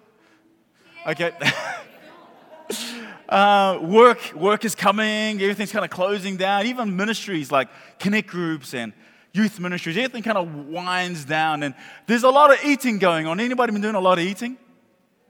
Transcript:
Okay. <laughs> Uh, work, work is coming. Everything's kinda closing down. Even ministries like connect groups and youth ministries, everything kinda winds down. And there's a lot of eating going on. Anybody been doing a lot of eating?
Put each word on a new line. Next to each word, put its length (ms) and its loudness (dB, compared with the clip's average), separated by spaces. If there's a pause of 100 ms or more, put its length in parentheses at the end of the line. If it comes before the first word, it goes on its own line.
(1080)
Okay. 280 -4
<laughs> 60 -14 (1900)
Uh, 540 4
work, 500 6
work 320 0
is 100 -6
coming. 680 0
Everything's 280 -2
kinda 180 -4
closing 500 -4
down. 260 0
Even 320 -4
ministries 560 -4
like 160 2 (300)
connect 300 -2
groups 440 -6
and 220 -8 (380)
youth 280 -2
ministries, 360 -6
everything 260 -4
kinda 200 0
winds 840 -6
down. 380 -2
And 120 -4 (320)
there's 180 2
a 60 6
lot 220 8
of 120 2
eating 340 0
going 280 2
on. 140 -2
Anybody 320 0
been 100 -2
doing 120 -2
a 60 0
lot 180 4
of 60 0
eating? 320 -6 (720)